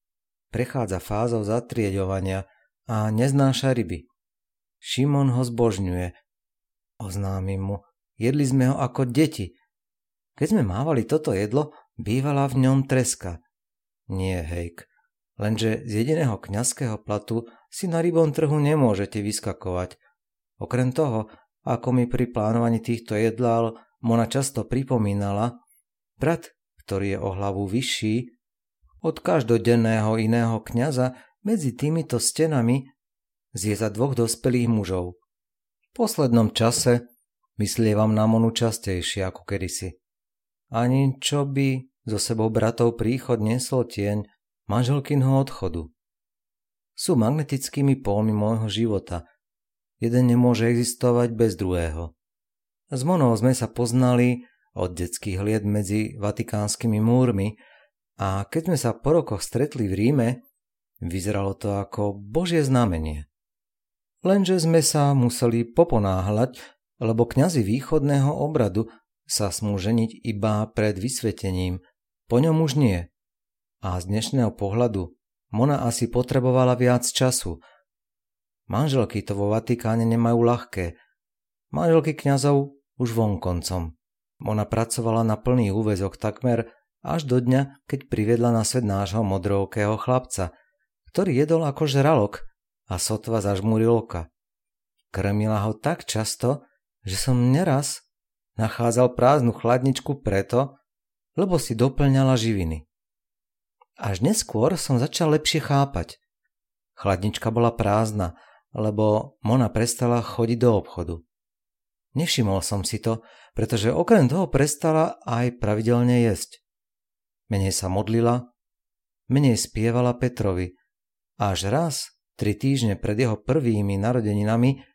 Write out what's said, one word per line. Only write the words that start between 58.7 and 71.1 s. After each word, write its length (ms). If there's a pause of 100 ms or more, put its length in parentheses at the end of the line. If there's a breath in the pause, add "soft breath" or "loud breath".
sme 60
sa 140
po 240
rokoch 240
stretli 480
v 80
Ríme, 320 (720)
vyzeralo 560
to 240
ako 320
božie 480
znamenie. 640 (960)
Lenže 400
sme 240
sa 320
museli 480
poponáhľať, 960 (400 loud breath)
lebo 240
kňazi 400
východného 640
obradu 600 (360 loud breath)
sa 240
smú 320
ženiť 480
iba 420
pred 260
vysvetením, 840 (480 soft breath)